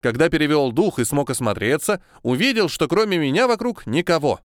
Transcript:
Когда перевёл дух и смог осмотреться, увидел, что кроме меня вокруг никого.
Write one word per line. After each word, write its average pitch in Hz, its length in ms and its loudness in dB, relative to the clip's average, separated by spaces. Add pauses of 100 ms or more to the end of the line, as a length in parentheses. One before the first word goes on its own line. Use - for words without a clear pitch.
Когда 123 300 2
перевёл 147 420 2
дух 175 260 0
и 123 60 2
смог 143 240 -2
осмотреться, 120 760 -2 (200)
увидел, 185 480 0
что - 180 -2
кроме 196 300 0
меня 156 280 2
вокруг 240 400 -2
никого. 147 540 0 (100)